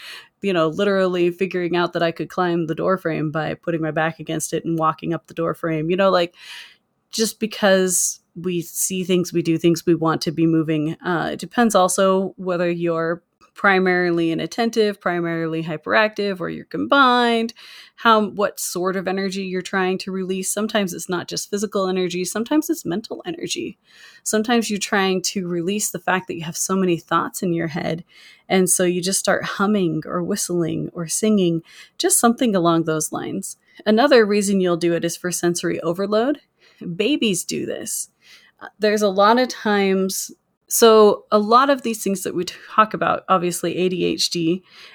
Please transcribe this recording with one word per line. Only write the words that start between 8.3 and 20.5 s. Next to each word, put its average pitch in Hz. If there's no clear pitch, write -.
we 175
see 185
things, 180
we 170
do 165
things, 170
we 170
want 156
to 170
be 165
moving. 160
Uh, 160
it 147
depends 220
also 190
whether 180
you're 170
primarily 180
inattentive, 208
primarily 165
hyperactive, 196
or 165
you're 160
combined, 240
how, 220
what 190
sort 185
of 190
energy 190
you're 185
trying 185
to 180
release. 190